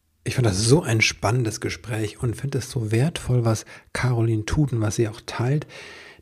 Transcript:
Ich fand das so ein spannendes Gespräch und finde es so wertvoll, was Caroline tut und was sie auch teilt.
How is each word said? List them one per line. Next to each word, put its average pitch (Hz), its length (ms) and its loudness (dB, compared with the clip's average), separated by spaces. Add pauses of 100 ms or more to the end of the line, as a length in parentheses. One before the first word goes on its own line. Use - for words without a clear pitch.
(260)
Ich 113 100 -2
fand 123 100 4
das 95 120 2
so 113 240 6
ein 110 200 2
spannendes 113 580 0
Gespräch 107 640 -6
und 120 120 0
finde 139 240 -4
es - 120 -6
so 107 200 -4
wertvoll, 123 540 2
was 113 220 0 (260)
Caroline 117 540 0
tut 143 260 0
und 117 80 0
was 107 160 0
sie 117 120 2
auch 104 180 -10
teilt. 139 400 -2 (560)